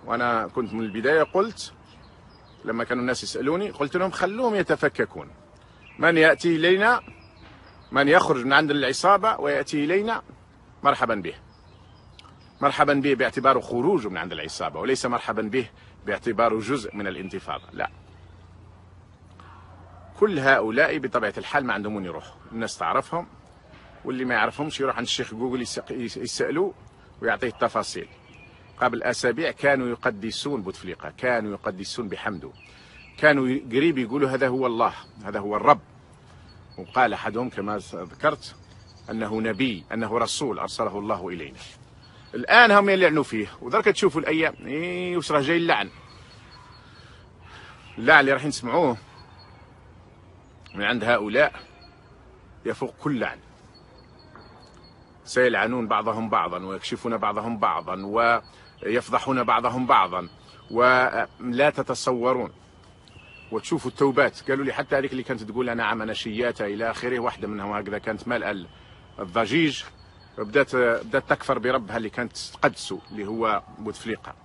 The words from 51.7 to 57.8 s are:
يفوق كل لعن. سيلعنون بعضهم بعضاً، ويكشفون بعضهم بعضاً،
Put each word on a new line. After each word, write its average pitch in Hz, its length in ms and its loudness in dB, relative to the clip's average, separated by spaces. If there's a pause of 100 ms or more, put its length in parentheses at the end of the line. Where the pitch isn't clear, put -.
يفوق 113 340 -6
كل 143 200 -4
لعن. 95 180 -6 (1900)
سيلعنون 120 640 2
بعضهم 110 400 0
بعضاً، 90 360 0
ويكشفون 113 520 -6
بعضهم 107 420 -4
بعضاً، 92 480 -2 (760)